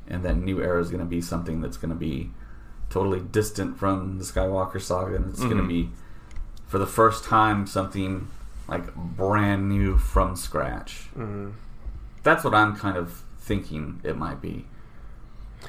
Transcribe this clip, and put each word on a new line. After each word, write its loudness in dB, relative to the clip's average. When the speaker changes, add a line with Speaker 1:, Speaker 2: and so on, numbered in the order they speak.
Speaker 1:
And -4
that 4
new 0
era 4
is 0
gonna -2
be 0
something -2
that's -4
gonna -4
be -4
totally 2
distant 0
from 0
the -6
Skywalker 0
saga, 0
and 2
it's -6
gonna 2
Speaker 2:
Mm-hmm. 4
Speaker 1:
be, 2
for 0
the 2
first 6
time, 6
something, -2
like, -4
brand 2
new 6
from 4
scratch. -4
Speaker 3:
Mm-hmm. -6
Speaker 1:
That's 6
what 4
I'm 6
kind -2
of -4
thinking -4
it -2
might -4
be. -8